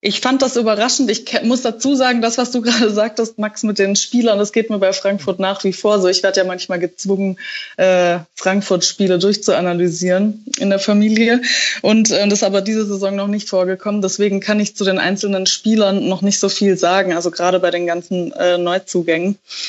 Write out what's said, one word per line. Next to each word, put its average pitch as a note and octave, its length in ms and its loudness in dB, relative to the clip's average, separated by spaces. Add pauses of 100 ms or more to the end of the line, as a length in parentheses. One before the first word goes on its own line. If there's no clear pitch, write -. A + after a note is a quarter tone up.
ich G3+ 140 -2
fand C4 220 2
das B3+ 140 0
überraschend. A3+ 540 0
Ich - 140 -4
ke-, - 220 -4
muss A#3+ 160 0
dazu A#3+ 320 -2
sagen, B3 260 2
das, A3+ 160 0
was B3 140 -2
du B3 100 -2
<laughs> - 20 -8
gerade A#3 280 2
sagtest, A3 480 -2
Max, G#3+ 240 -6
mit G#3 160 -2
den G3 180 2
Spielern, A3+ 420 2
das G#3 140 0
geht A3 180 0
mir G#3 80 -4
bei F#3+ 140 2
Frankfurt G3 480 -2
nach G3 240 -4
wie F#3+ 80 2
vor G#3 280 2
so. F3+ 80 4
Ich F#3+ 140 2
werd F#3+ 140 2
ja F#3+ 80 4
manchmal F3+ 340 -6
gezwungen, F#3+ 600 -4 (400)
äh, F3+ 400 4 (160)
Frankfurt-Spiele F#3+ 840 0
durchzuanalysieren F3+ 1300 0 (140)
in G3+ 120 0
der G3 80 2
Familie. A3 640 2 (420)
Und, G#3+ 280 4
äh, - 180 2
das G3+ 120 2
ist - 40 0
aber G3 160 2
diese G#3+ 260 -2
Saison G3 300 -4
noch G3+ 120 -4
nicht G#3 200 -4
vorgekommen. F#3+ 540 -2
Deswegen G3 380 0
kann G#3 200 0
ich G#3 160 -4
zu G3+ 80 -4
den F#3+ 140 0
einzelnen F#3+ 480 -2
Spielern G3+ 600 2
noch F#3+ 140 -2
nicht G3+ 160 0
so G3 120 0
viel G3 260 2
sagen, F3+ 380 0
also E3+ 160 -2
gerade F3 300 0
bei F3 100 2
den F3 160 -2
ganzen, E3+ 460 -4
äh, F3 260 0
Neuzugängen. F3 800 -2 (300)